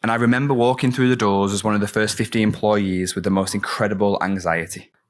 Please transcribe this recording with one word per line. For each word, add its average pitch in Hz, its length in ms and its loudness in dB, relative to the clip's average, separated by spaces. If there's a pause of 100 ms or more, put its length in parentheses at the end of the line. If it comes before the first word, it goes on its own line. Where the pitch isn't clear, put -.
And 113 100 -2
I 113 40 2
remember 123 380 2
walking 127 380 2
through 127 180 2
the 127 60 4
doors 101 360 2
as 98 120 -4
one 107 120 0
of 104 60 0
the 101 60 -2
first 107 300 -2
fifty 113 240 -2
employees 101 720 0
with 92 100 -6
the 101 40 0
most 95 240 0
incredible 101 680 -2
anxiety. 85 720 -4 (180)